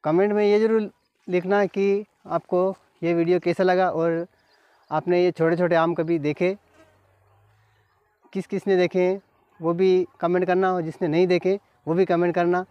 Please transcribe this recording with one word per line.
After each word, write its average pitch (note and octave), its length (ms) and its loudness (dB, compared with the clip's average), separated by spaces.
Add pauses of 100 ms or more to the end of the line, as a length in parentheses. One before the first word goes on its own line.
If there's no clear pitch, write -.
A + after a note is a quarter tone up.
कमेंट F3+ 280 0
में G#3 120 0
ये G#3 160 2
ज़रूर A3 300 0 (380)
लिखना F#3 380 0
कि G3 380 -2 (220)
आपको F#3 500 -2 (260)
ये E3+ 120 0
वीडियो E3+ 260 0
कैसा F3 220 -2
लगा F#3 280 2
और E3 360 -2 (640)
आपने F3 340 0
ये F3+ 60 2
छोटे-छोटे E3 440 0
आम E3 200 2
कभी E3 240 -2
देखे, D#3 400 -2 (1700)
किस F#3+ 140 -8
किस G3 200 -8
ने F#3+ 100 2
देखे F3+ 260 2
हैं F#3+ 200 0 (400)
वो E3+ 120 0
भी F#3 320 2 (140)
कमेंट F3+ 260 0
करना, F#3 260 0
और F3+ 100 -2
जिसने D#3+ 260 -6
नहीं E3 180 2
देखे F#3 340 0 (260)
वो D#3+ 80 -2
भी F#3 100 2
कमेंट E3+ 300 0
करना। F3 360 0